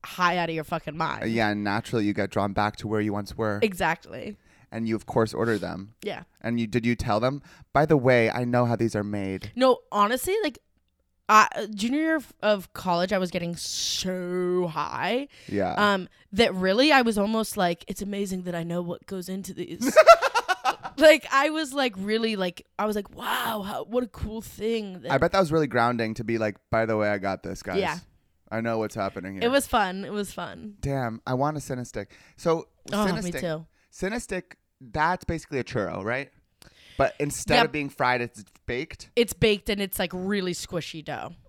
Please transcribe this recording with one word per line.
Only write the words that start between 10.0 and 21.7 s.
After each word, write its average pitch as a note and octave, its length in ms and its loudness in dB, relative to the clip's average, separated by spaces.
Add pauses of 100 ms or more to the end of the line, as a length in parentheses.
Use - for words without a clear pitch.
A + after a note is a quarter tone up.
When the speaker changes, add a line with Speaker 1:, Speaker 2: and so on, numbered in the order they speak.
Speaker 1:
like, D4 160 -4 (720)
I, G#3+ 440 6
junior A#3 260 0
year D#4+ 180 2
of, - 240 -8
of G3+ 320 0
college, F#3 400 0
I G3 40 0
was F3+ 140 -2
getting E3+ 240 -4
so F3+ 1120 -2
high, F#3 600 -4 (200)
Speaker 2:
Yeah. F#3+ 260 0 (200)
Speaker 1:
um, F#3 160 -2 (240)
that G3 200 4
really G3 380 4
I C4+ 120 8
was A3+ 140 2
almost A3 400 0
like, F3 300 0
"It's G3+ 140 -8
amazing G3 420 -6
that F3 120 -6
I E3 80 -4
know E3+ 180 -4
what E3+ 240 -8
goes F#3 240 -10
into F#3+ 240 -8
these." F#3+ 480 -2
Speaker 2:
<laughs> - 60 10 (880)
Speaker 1:
Like, D#4 320 8
I C#4 200 2
was, D#4 240 -4